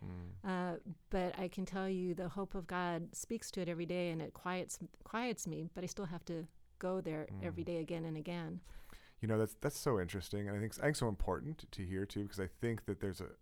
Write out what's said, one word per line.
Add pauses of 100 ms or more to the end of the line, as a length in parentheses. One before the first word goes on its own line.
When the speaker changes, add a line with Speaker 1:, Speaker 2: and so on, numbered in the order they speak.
Speaker 1:
Mm.
Speaker 2:
uh, (300)
but
I
can
tell
you
the
hope
of
God
speaks
to
it
every
day,
and
it
quiets, (260)
quiets
me,
but
I
still
have
to (320)
go
there (120)
every
Speaker 1:
Mm.
Speaker 2:
day
again
and
again. (640)
Speaker 1:
You
know,
that's,
that's
so
interesting,
and
I
think
s-,
I
think
so
important
to
hear
too,
'cause
I
think
that
there's
a, (120)